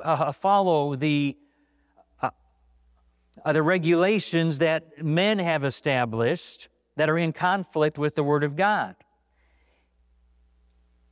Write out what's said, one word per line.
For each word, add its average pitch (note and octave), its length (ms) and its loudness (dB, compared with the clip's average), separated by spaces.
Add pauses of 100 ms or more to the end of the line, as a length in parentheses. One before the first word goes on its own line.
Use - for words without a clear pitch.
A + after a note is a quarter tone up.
uh, D#3 280 0
follow F3 640 2
the, C#3+ 380 0 (840)
uh, - 80 -4 (1120)
uh, D3+ 120 0
the D#3 80 2
regulations E3+ 960 2
that D#3+ 440 -2
men F3+ 360 0
have E3 260 -2
established B2 1040 -2 (280)
that D#3 120 0
are D#3 80 0
in E3 160 -2
conflict F3 640 -2
with D3 180 -2
the D#3 80 -2
Word D3 220 0
of C#3+ 100 -4
God. E3+ 420 -2 (2250)